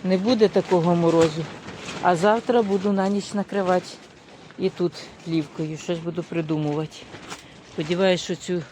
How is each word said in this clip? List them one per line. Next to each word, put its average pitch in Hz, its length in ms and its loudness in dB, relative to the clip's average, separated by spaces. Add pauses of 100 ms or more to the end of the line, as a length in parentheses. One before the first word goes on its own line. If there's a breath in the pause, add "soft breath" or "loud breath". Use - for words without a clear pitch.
не 185 140 2
буде 214 300 4
такого 175 460 4
морозу, 165 500 4 (580)
а 180 140 4
завтра 226 460 4
буду 196 300 0
на 196 160 2
ніч 202 260 -4
накривати 185 520 0 (720)
і 185 120 0
тут 175 220 -2 (320)
плівкою, 156 540 -4
щось 170 200 -6
буду 165 240 -6
придумувати. 156 760 -4 (760 loud breath)
Сподіваюсь, 180 480 0
що 180 160 -6
цю 175 360 -4